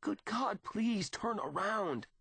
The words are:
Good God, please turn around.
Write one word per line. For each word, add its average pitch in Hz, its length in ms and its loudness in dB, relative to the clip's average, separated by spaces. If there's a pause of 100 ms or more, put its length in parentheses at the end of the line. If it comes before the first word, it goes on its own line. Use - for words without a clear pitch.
Good - 240 -2
God, 220 380 0
please 220 480 2
turn 226 320 -2
around. 180 640 0 (140)